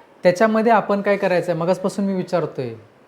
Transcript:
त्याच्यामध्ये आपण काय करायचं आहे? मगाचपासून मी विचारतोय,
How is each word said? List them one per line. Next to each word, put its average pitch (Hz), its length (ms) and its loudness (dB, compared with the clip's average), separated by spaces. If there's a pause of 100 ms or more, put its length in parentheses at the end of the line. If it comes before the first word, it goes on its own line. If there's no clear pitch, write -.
(240)
त्याच्यामध्ये 220 480 2
आपण 202 300 2
काय 202 140 2
करायचं 180 360 0
आहे? 160 80 -4
मगाचपासून 185 440 -2
मी 196 100 -2
विचारतोय, 151 580 -4 (360)